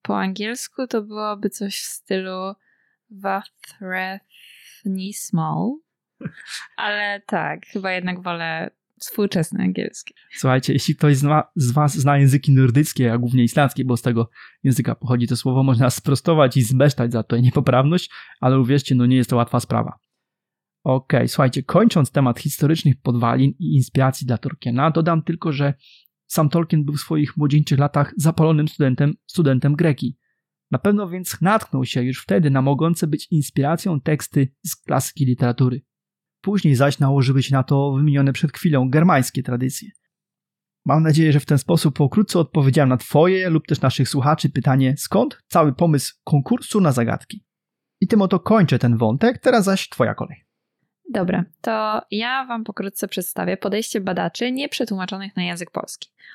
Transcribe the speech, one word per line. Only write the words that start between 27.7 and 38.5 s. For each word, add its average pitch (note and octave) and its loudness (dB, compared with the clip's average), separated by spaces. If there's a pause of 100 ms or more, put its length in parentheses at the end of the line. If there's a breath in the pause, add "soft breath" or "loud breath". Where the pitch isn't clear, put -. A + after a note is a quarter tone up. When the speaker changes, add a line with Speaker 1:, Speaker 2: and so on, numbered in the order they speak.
Speaker 2:
latach C#3+ 0
zapalonym D#3 2
studentem, C#3+ 0 (120)
studentem C#3+ 2
greki. D3+ -2 (520)
Na D#3 -2
pewno G3+ 0
więc F3+ -8
natknął E3+ 0
się B2 -4
już B2+ -4
wtedy F3+ 2
na C3+ 2
mogące D3+ 0
być D3+ -4
inspiracją D3+ -2
teksty C#3+ -2 (180)
z - -10
klasyki - -4
literatury. B2 0 (600)
Później F#3 2
zaś C#3 2
nałożyły C3+ 2
się C#3 -2
na C3+ 2
to C#3 0
wymienione C#3 2
przed D3 -2